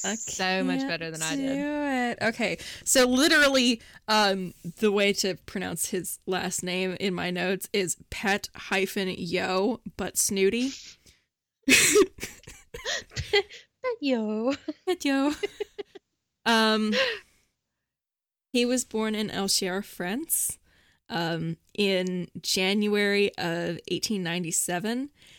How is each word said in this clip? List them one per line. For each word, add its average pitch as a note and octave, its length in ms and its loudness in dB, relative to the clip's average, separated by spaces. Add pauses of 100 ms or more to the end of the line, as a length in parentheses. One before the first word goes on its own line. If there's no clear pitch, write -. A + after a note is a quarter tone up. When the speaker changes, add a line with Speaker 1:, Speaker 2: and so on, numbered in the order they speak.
Speaker 1:
I G3 100 -2
Speaker 2:
so F#3 500 -2
much F3+ 140 0
Speaker 1:
can't C4+ 100 -2
Speaker 2:
better E3 220 -6
than D#3+ 120 -10
I C#4+ 140 -2
did. C4+ 200 -2
Speaker 1:
do C#4+ 680 -2
it. G#3+ 120 2
Okay. F#3+ 220 -2 (280)
So B3+ 220 6
literally, C4+ 760 4 (260)
um, G3 460 2 (240)
the G#3+ 140 4
way G3+ 220 4
to F#3+ 200 -2 (120)
pronounce F3+ 440 -6
his F#3 360 -6
last F#3 360 -2
name F3+ 380 -2
in G3 120 0
my F3 180 -2
notes F3+ 440 -2
is F#3 220 0 (140)
Pet G3+ 440 -2
hyphen F#3+ 640 -2
Yo, F#3 640 -2 (180)
but G3 180 -6
snooty. A3 560 2 (960)
<laughs> - 240 6 (1900)
Speaker 2:
Petiot. B3 720 0 (320)
Speaker 1:
Petiot. C#4+ 560 0 (1000)
Um, A3 480 2 (1600)
he B3 140 4
was B3 180 0
born A3 300 -2
in G#3+ 160 -4
Alger, G3 520 0
France, - 760 -4 (500)
um, E3 480 -4 (180)
in F#3 540 0 (120)
January G3+ 1000 2
of E3+ 400 -4 (100)
eighteen F#3+ 340 -2
ninety-seven. F3+ 880 -2 (280)